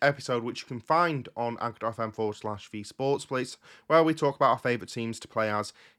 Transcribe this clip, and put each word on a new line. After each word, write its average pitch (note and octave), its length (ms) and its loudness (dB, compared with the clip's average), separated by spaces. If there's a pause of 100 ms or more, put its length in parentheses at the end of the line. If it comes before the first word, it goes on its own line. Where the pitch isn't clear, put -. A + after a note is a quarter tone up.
episode, C3 400 0
which A#2 180 -6
you - 60 -16
can A#2+ 140 -8
find D#3+ 540 2
on A#2 240 -4
anchor A2+ 200 -6
dot A2 140 -2
F A#2+ 60 -10
M A2 120 -2
forward G#2+ 240 -2
slash G#2 340 -8
V G#2 140 -10
Sports C3+ 420 -2
Blitz, B2+ 320 -4 (300)
where D#3+ 160 8
we D#3+ 100 4
talk D3 220 0
about C3 160 6
our A#2 80 2
favourite A#2+ 320 -2
teams A2+ 300 -6
to - 60 -16
play A2 240 0
as G#2 220 -2 (260)